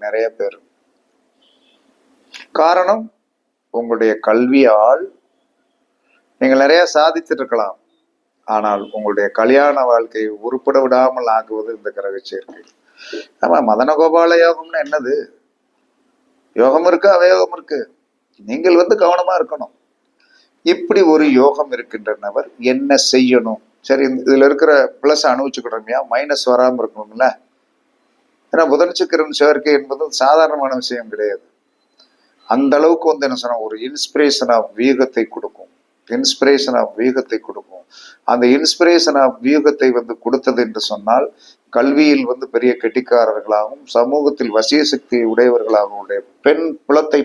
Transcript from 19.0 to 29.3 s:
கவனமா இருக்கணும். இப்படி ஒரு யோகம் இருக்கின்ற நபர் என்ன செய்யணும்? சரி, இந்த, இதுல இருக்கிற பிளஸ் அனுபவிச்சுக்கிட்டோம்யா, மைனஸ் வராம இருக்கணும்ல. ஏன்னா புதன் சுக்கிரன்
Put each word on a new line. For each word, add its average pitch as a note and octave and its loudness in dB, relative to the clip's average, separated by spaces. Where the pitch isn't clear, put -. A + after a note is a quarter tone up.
கவனமா F3+ 0
இருக்கணும். - -10
இப்படி G3 0
ஒரு D#3 4
யோகம் C#3+ 2
இருக்கின்ற A2 -10
நபர் G#2 -6
என்ன C#3 0
செய்யணும்? B2 2
சரி, C3+ 0
இந்த, C3 -6
இதுல C3+ 6
இருக்கிற D3 2
பிளஸ் D3 0
அனுபவிச்சுக்கிட்டோம்யா, B2 -6
மைனஸ் C#3+ -4
வராம B2 2
இருக்கணும்ல. G#2+ -6
ஏன்னா E3 0
புதன் F3 0
சுக்கிரன் D#3 -4